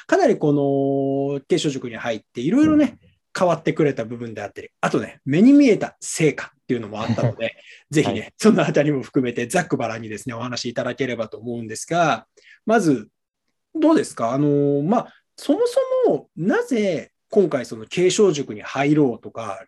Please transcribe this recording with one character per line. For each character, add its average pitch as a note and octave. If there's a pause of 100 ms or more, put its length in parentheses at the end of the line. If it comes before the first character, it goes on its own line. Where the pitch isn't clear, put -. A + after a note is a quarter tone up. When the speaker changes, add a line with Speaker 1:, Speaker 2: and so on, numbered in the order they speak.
Speaker 1:
か E4
な F#4
り G3
こ D3 (800)
の C#3
継 F3+
承 D#3
塾 C3
に A2+
入 A2+
っ -
て -
い D3
ろ C4+
い D#4
ろ D4+
ね、 D4
Speaker 2:
う -
ん。 - (280)
Speaker 1:
変 F#3
わ E3
っ D#3
て E3
く D#3
れ C#3
た B2
部 A#2
分 A#2
で G#2+
あ G2+
っ -
た -
り、 - (120)
あ -
と D#3
ね、 -
目 D3+
に C4+
見 C#4+
え G3
た -
成 -
果 -
っ -
て -
い A#2+
う -
の G#2+
も G#2
あ -
っ A#2
た -
の A#2
で、 A2+ (180)
Speaker 2:
<laughs> -
Speaker 1:
ぜ D3+
ひ G2+
ね、 G2
Speaker 2:
は G#2+
い。 -
Speaker 1:
そ -
の D#3+
あ E3
た D3+
り D3
も C3
含 C3
め B2
て A#2+
ざ -
っ -
く C3+
ば A#2+
ら A2+
ん A2+
に A2+
で G#2+
す -
ね、 A#2+
お A2+
話 A#2+
し B2
い A#2
た B2+
だ B2
け C3+
れ B2
ば A2+
と G#2+
思 A#2
う -
ん A2+
で A2
す -
が、 D#3+ (400)
ま A3+
ず、 C#3 (720)
ど D#4
う D#4
で -
す -
か？ A#2
あ C3+
の D3
ー、 C#3+
ま G3
あ、 - (220)
そ -
も G4+
そ C5
も D3+
な C#4
ぜ G3+ (180)
今 G3
回 C3
そ A2+
の A2
継 F3+
承 F#3+
塾 C3+
に G2+
入 C#3+
ろ C3
う -
と G#2+
か、 G#2